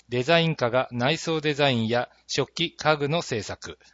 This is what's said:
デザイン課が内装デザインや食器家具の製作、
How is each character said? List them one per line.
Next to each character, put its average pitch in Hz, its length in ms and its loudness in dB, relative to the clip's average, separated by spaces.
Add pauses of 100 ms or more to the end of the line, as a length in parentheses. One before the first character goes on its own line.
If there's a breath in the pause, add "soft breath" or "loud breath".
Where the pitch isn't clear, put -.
デ 123 140 0
ザ 160 160 4
イ 165 80 4
ン 160 80 0
課 123 160 0
が 127 220 0
内 123 240 0
装 160 240 -4
デ 151 140 -2
ザ 143 160 2
イ 123 80 2
ン 113 100 0
や 120 220 0 (160 soft breath)
食 - 260 -2
器 165 240 -4
家 151 200 2
具 143 120 -4
の 165 140 -2
製 110 200 -4
作、 - 360 -12 (160 soft breath)